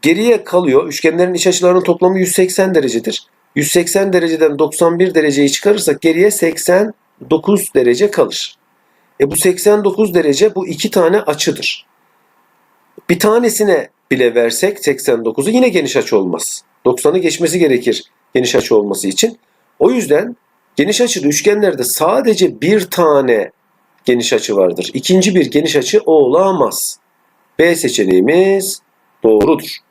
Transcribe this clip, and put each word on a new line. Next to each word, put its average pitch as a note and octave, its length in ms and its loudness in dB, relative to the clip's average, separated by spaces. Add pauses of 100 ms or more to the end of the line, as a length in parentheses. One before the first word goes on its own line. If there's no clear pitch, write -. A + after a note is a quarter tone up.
Geriye G#3+ 420 2
kalıyor, D3+ 420 2
üçgenlerin E3 480 0
iç F3 120 0
açılarının F3+ 380 2
toplamı F3+ 340 0
yüz F#3 140 0
seksen F#3+ 420 0
derecedir. C3+ 520 -2 (280)
Yüz D3 180 -4
seksen F#3+ 400 0
dereceden D#3+ 460 0
doksan E3+ 400 0
bir F3+ 160 0
dereceyi C#3+ 380 2
çıkarırsak G3+ 480 -2
geriye E3+ 300 2
seksen F#3 640 -2 (380)
dokuz F3 440 -2
derece B2 360 2
kalır. - 460 -4 (640)
E, C#3 100 0
bu F#3+ 60 -6
seksen G3 480 0
dokuz G3 300 0
derece D#3+ 400 2
bu F#3 140 -6
iki C#3 220 -6
tane F3+ 300 2
açıdır. - 680 -6 (1200)
Bir F3 80 0
tanesine G#3+ 680 0 (220)
bile B2 240 0
versek A#2+ 500 -2
seksen C3 400 -2
dokuzu C#3 260 -4
yine B3+ 180 2
geniş E3 280 -2
açı A2+ 220 0
olmaz. F2+ 460 -6 (200)
Doksanı D3 340 0
geçmesi E3+ 400 -2
gerekir B2+ 460 0 (300)
geniş B2 200 -2
açı A#2 220 2
olması G2+ 320 -2
için. A3+ 300 -2 (400)
O F3+ 120 2
yüzden G#3+ 460 -2 (400)
geniş G3+ 240 0
açılı A#3 260 -2
üçgenlerde F3 580 0
sadece F#3 760 0
bir F#3 300 0
tane C3+ 600 2 (540)
geniş A#2+ 280 0
açı A2 240 -2
vardır. F2+ 380 0
İkinci F#3 400 0
bir D3 160 2
geniş D3+ 260 0
açı C#3+ 300 0
olamaz. D#3 920 0 (600)
B E3+ 160 2
seçeneğimiz E3+ 1080 0 (400)
doğrudur. A2 540 2 (140)